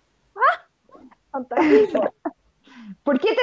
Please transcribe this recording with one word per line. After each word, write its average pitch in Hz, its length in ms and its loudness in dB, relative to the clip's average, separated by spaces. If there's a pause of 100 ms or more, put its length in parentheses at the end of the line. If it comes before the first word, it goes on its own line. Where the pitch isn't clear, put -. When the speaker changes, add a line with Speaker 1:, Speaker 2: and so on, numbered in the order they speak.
(340)
Speaker 1:
¡Ah! - 640 -6 (320)
Fantástico. 294 680 2
Speaker 2:
<laughs> - 1040 -12
¿Por 277 160 0
qué - 80 -2
te 453 140 0